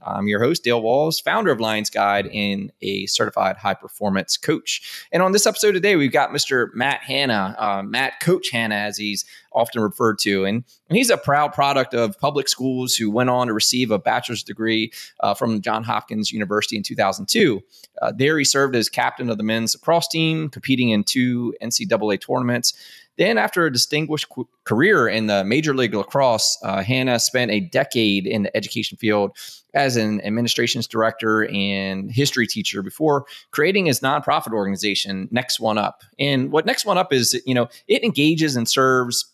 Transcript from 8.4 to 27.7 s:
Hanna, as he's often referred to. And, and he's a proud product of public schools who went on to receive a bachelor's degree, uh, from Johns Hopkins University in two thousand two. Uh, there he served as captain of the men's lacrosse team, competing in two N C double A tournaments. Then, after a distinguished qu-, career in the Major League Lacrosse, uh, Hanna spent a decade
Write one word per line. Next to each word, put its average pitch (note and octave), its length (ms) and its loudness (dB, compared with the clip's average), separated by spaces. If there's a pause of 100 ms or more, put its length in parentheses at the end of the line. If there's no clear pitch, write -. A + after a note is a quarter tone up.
Hanna, A#2 240 -2
as G#2 220 -4
he's G#2 280 -6 (260)
often A2+ 300 0
referred G#2+ 380 0
to. G2 260 2
And, A2 180 -2 (260)
and D#3 60 0
he's - 140 2
a - 80 4
proud C#3+ 360 0
product C#3 420 0
of A2+ 240 0
public D3 280 0
schools B2+ 480 -2
who A2 140 0
went A#2+ 220 2
on B2 160 2
to A2+ 60 -2
receive B2 360 0
a G#2+ 80 2
bachelor's A#2 460 -2
degree, - 160 -14 (600)
uh, G2+ 120 2
from A2 280 -2
Johns A2+ 240 -4
Hopkins G#2+ 480 -4
University G#2+ 420 -2
in G#2 80 -4
two A2+ 100 -8
thousand G2+ 360 -2
two. D3+ 320 2 (400)
Uh, A2+ 120 0
there C3+ 240 2
he C#3+ 60 0
served C3+ 320 2
as A2+ 140 2
captain B2 400 -2
of A2 80 -4
the G#2+ 60 -4
men's A2+ 300 0
lacrosse E3 360 0
team, D#3+ 400 0
competing B2+ 400 0
in G#2 160 2
two B2 560 0
N A2 100 -6
C - 140 -2
double G#2+ 260 0
A G2 60 0
tournaments. B2 560 -2 (440)
Then, G#3+ 200 2
after F3+ 280 0
a D3+ 60 2
distinguished D3+ 560 -2
qu-, - 220 -10 (160)
career C#3+ 420 4
in G#2+ 200 0
the G2 180 2
Major C#3+ 280 0
League B2 200 0
Lacrosse, A#2 680 0
uh, G2 220 -2
Hanna B2+ 380 0
spent B2 300 0
a G#2 100 0
decade G2+ 680 0